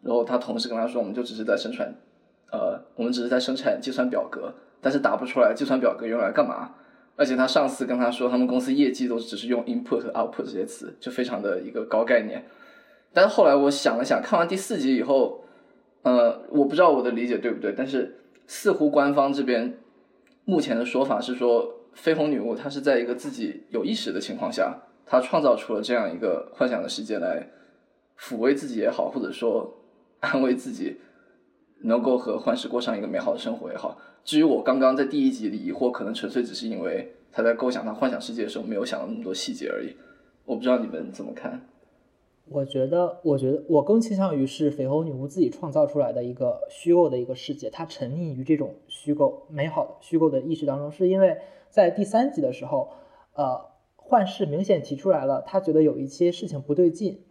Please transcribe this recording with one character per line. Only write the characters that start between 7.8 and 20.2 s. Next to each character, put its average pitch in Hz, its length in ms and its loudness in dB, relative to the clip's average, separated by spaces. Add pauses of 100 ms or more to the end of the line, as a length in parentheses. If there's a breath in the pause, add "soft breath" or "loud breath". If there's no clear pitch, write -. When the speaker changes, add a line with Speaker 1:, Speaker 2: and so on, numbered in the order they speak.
Speaker 1:
跟 123 140 -2
他 120 100 2
说 123 180 -2
他 123 80 0
们 127 120 4
公 123 120 2
司 131 140 0
业 139 180 4
绩 127 160 -2
都 117 120 0
只 110 180 -8
是 113 100 -10
用 120 180 0
input 123 340 -2
和 113 140 -6
output - 300 -2
这 - 60 -8
些 - 160 -4
词， - 340 -16
就 127 120 -10
非 123 120 -4
常 120 160 -4
的 95 220 -2
一 - 80 -10
个 110 160 -6
高 110 180 0
概 117 200 4
念。 - 200 -8 (680 loud breath)
但 175 100 8
是 214 120 4
后 196 100 8
来 139 100 8
我 139 140 6
想 139 260 0
了 - 80 -2
想， 117 200 0
看 185 160 2
完 170 80 2
第 185 100 -2
四 190 220 -4
集 131 160 2
以 117 80 0
后， 127 400 2 (580 loud breath)
呃， 120 480 4
我 143 160 4
不 139 80 -2
知 160 80 4
道 175 80 10
我 135 140 4
的 123 80 0
理 117 160 -2
解 117 100 0
对 117 140 -2
不 92 100 -6
对， 101 160 -2
但 131 80 -2
是 - 360 -4 (260)
似 - 240 0
乎 151 180 2
官 143 240 4
方 139 180 4
这 139 120 -2
边 123 340 0 (680)